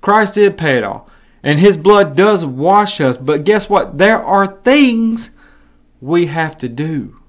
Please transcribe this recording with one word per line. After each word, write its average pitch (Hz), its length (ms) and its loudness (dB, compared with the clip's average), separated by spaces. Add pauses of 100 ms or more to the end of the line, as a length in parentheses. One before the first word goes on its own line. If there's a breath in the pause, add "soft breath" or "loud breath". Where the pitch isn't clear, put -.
Christ 202 340 0
did 202 240 2
pay 143 200 0
it 110 60 -4
all. 98 240 -12 (340 soft breath)
And 147 160 0
his 185 200 4
blood 190 380 2
does 190 280 2
wash 175 560 0
us. 127 160 0
But 147 280 -4
guess 202 260 0
what? 190 260 -2
There 202 220 2
are 196 280 0
things 226 840 0 (680 soft breath)
we 170 260 0
have 156 320 -6
to 127 100 -8
do. 139 480 -8 (120)